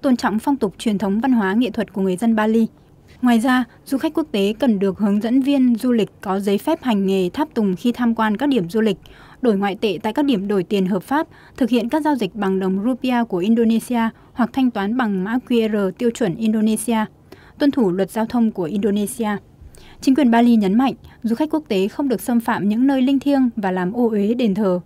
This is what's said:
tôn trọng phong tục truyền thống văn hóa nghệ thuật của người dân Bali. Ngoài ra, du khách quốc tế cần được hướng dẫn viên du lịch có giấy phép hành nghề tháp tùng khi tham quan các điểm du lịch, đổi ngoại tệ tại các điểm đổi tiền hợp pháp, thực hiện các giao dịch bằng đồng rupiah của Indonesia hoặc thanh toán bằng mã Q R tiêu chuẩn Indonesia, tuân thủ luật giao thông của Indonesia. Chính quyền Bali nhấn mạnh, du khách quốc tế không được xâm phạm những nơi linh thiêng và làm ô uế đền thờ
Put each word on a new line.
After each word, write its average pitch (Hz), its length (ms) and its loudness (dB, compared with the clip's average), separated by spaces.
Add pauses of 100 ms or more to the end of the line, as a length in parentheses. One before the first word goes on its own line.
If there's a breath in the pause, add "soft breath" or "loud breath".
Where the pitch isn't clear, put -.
tôn 254 160 2
trọng 220 220 -2
phong 277 180 0
tục 202 220 -4
truyền 208 200 -2
thống 202 220 -2
văn 262 120 0
hóa 196 220 0
nghệ 254 160 0
thuật 220 220 -6
của - 80 -6
người 190 160 0
dân 226 200 0
Bali. 220 300 2 (560 soft breath)
Ngoài 240 180 4
ra, 254 240 0 (220 soft breath)
du 269 120 -2
khách 311 160 -4
quốc 302 180 -2
tế 202 260 0
cần 226 200 2
được 190 200 -2
hướng 208 220 2
dẫn 233 200 2
viên 262 360 2
du 247 160 0
lịch 220 180 0 (100)
có 196 200 -2
giấy 202 180 0
phép 320 240 -2
hành 202 240 0
nghề 190 260 0
tháp 302 220 -4
tùng 196 220 0
khi 240 160 -2
tham 233 220 0
quan 214 220 0
các 269 120 -2
điểm 214 200 0
du 214 120 -2
lịch, 214 160 0 (460 loud breath)
đổi 226 140 2
ngoại 196 180 -2
tệ 208 280 -4
tại 220 100 -4
các 294 120 0
điểm 202 240 0
đổi 196 140 0
tiền 196 240 0
hợp 185 160 -2
pháp, 302 240 -2 (300 loud breath)
thực 233 140 0
hiện 233 180 0
các 302 140 0
giao 294 140 0
dịch 214 180 -4
bằng 190 260 -2
đồng 190 240 -2
rupiah 247 440 -2
của 185 100 -4
Indonesia 226 600 0 (320 soft breath)
hoặc 233 200 -2
thanh 262 180 0
toán 208 260 -4
bằng 208 280 -2
mã 226 140 -2 (100)
Q 226 200 2
R 202 300 -2
tiêu 233 120 0
chuẩn 214 240 -2
Indonesia, 220 640 0 (600 loud breath)
tuân 294 120 2
thủ 226 200 0
luật 190 200 -2
giao 220 160 -4
thông 226 240 0
của 190 140 -6
Indonesia. 208 640 -2 (720 loud breath)
Chính 269 140 2
quyền 262 160 4
Bali 233 260 6
nhấn 202 220 2
mạnh, 254 160 2 (280 loud breath)
du 226 120 -2
khách 302 160 -2
quốc 311 180 -2
tế 196 200 0
không 285 200 -4
được 226 120 0
xâm 233 200 0
phạm 202 280 -2
những 226 180 2
nơi 269 160 2
linh 277 160 2
thiêng 269 380 2
và 196 140 -2
làm 185 220 -2
ô 240 160 0
uế 214 260 0
đền 233 200 0
thờ 185 320 0